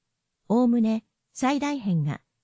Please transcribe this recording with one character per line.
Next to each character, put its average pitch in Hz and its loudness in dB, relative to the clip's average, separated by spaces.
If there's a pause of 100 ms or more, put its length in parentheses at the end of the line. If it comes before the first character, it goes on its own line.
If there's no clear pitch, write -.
(500)
お 240 2
お 247 4
む 240 2
ね、 220 -2 (280)
最 269 0
大 285 -4
辺 180 0
が 147 -6 (220)